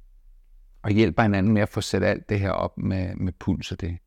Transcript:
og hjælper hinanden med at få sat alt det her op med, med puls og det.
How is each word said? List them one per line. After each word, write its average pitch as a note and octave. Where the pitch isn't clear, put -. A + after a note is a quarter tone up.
og -
hjælper G#2+
hinanden G2+
med G#2
at G#2
få -
sat F#2+
alt -
det G#2
her G2
op -
med, F#2
med F#2
puls -
og F#2
det. F2